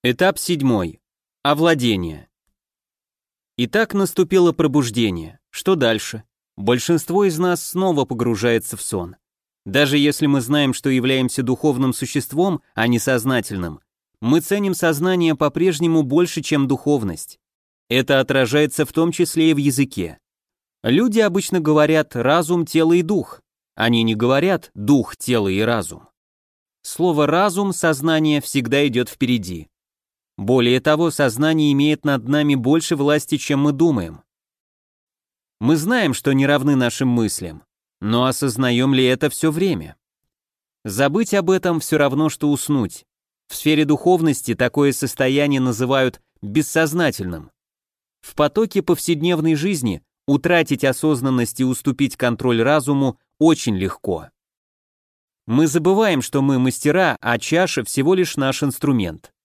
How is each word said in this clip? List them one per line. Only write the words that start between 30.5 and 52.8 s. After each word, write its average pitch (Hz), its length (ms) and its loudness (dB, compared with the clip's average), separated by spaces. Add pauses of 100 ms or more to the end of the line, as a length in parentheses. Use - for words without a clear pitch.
того, 156 300 0
сознание 147 640 0
имеет 147 320 0
над 131 240 -2
нами 147 260 0
больше 143 400 0
власти, 147 440 0
чем 139 200 -2
мы 147 140 2
думаем. 127 500 0 (1400)
Мы 135 180 2
знаем, 170 380 0
что - 180 -2
не 135 140 2
равны 143 300 2
нашим 127 320 0
мыслям, 101 560 -4 (360)
но 117 240 0
осознаём 127 720 0
ли 131 100 2
это 127 260 0
всё - 200 -2
время? 151 460 -4 (880)
Забыть 143 500 0
об 190 160 2
этом 175 300 0
всё - 180 -2
равно, 143 300 2
что 147 240 0
уснуть. 139 520 -2 (440)
В - 80 -14
сфере 151 280 2
духовности 151 720 2
такое 139 380 2
состояние 139 680 0
называют 127 640 0 (180)
бессознательным. 131 1120 -2 (680)
В - 160 -18
потоке 196 440 0
повседневной 165 760 0
жизни 139 480 -2 (240)
утратить 151 560 2
осознанность 131 760 0
и 131 60 0
уступить 131 520 -2
контроль 120 460 0
разуму 139 560 0 (220)